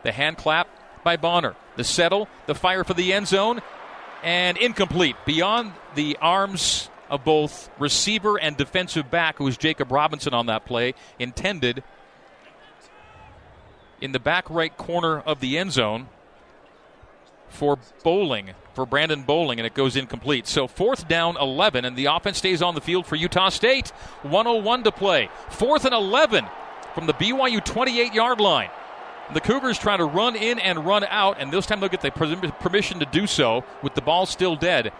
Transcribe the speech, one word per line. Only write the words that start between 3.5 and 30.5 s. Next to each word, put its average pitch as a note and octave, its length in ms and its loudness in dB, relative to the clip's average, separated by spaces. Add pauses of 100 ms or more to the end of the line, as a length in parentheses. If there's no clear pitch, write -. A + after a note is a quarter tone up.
and F3 360 0
incomplete. F3+ 580 2 (100)
Beyond G3 460 0 (240)
the D3 260 -2
arms F#3+ 680 0 (200)
of C#3 140 -4
both D3+ 560 0
receiver G3+ 580 0
and D3+ 180 -2
defensive D3 540 -2
back, D#3+ 280 0
who C#3+ 80 -2
was C3 120 0
Jacob C#3+ 340 0
Robinson D3 440 0
on A#2 100 2
that A2 200 -2
play, B2 280 -2 (240)
intended B2+ 680 -4 (2250)
in C3+ 120 -10
the C3 80 -2
back E3 320 -2
right D#3+ 260 -2
corner E3 440 -2
of D3+ 180 -2
the C3+ 180 -2
end F#3 140 -4
zone A#2+ 360 -2 (1400)
for C#3+ 320 0 (240)
Bowling, C#3+ 480 0 (220)
for C3 120 -2
Brandon C#3+ 380 0
Bowling, C#3+ 360 0
and A2+ 60 -2
it A2+ 80 -4
goes C3 220 0
incomplete. B2+ 500 -2
So C3+ 220 0
fourth G3 400 0
down, E3 300 2
eleven, C3+ 480 2
and B2 100 -4
the C3+ 100 -2
offense F3 320 0
stays F#3 240 0
on F3 140 0
the D3 60 -4
field F3 260 -2
for D#3+ 80 -4
Utah F3+ 340 2
State. B3+ 400 2 (320)
One F3+ 240 2
oh A#3+ 120 2
one A3+ 260 0
to G#3+ 80 4
play. E3 380 2 (200)
Fourth C#4 360 2
and B3+ 100 4
eleven G#3+ 500 4 (480)
from E3 140 -4
the D3+ 60 2
B G#3 200 0
Y C4 140 2
U A3+ 140 0
twenty-eight A#3+ 520 0
yard A#3 260 2
line. D3 300 4 (640)
The D3+ 80 0
Cougars C4 380 0
trying G#3 180 2
to E3+ 80 2
run G#3 300 0
in A3+ 240 -2